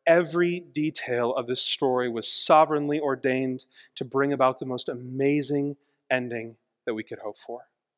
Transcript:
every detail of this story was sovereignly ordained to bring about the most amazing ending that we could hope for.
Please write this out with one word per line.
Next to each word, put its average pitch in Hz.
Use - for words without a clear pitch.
every 175
detail 139
of 127
this 123
story 123
was 113
sovereignly 151
ordained 131
to -
bring 135
about 131
the 139
most 127
amazing 139
ending 117
that 117
we 107
could -
hope 104
for. 120